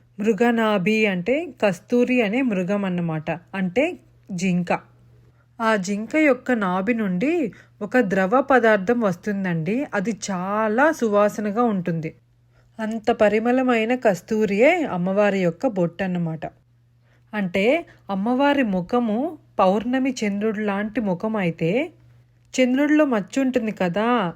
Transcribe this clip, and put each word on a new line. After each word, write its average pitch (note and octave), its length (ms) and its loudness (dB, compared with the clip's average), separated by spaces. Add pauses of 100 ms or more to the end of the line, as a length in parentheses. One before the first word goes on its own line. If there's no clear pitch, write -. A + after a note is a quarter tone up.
(200)
మృగనాభి G#3+ 840 2
అంటే A3 420 -2 (140)
కస్తూరి A#3+ 600 0
అనే A3 200 0
మృగం G3+ 440 -2
అన్నమాట, F3 460 -4
అంటే F#3+ 680 -4 (320)
జింక. F3+ 480 -2 (840)
ఆ A3 140 2
జింక G3+ 400 -4
యొక్క C#4+ 360 2
నాభి G3 420 0
నుండి A3+ 580 -2 (300)
ఒక G#3 180 0
ద్రవ G3 420 2
పదార్థం A#3 600 4
వస్తుందండి. G3 920 -2
అది A3 240 -4 (140)
చాలా G#3+ 600 0
సువాసనగా G#3 720 0
ఉంటుంది. F3 520 -4 (640)
అంత A3 320 -2
పరిమళమైన A3+ 840 2
కస్తూరియే A3+ 880 2
అమ్మవారి G3 560 0
యొక్క F3 280 -2
బొట్టు F#3 360 -2
అన్నమాట. E3+ 420 -4 (880)
అంటే G#3 520 0 (240)
అమ్మవారి B3+ 540 0
ముఖము A#3 760 -2 (220)
పౌర్ణమి B3 560 2 (100)
చంద్రుడు G#3 340 -2
లాంటి G#3+ 420 -4
ముఖం G#3 340 -2
అయితే, F#3 560 -2 (720)
చంద్రుడిలో D4 440 4
మచ్చ A#3+ 360 -2
ఉంటుంది B3 300 0
కదా, G3+ 640 0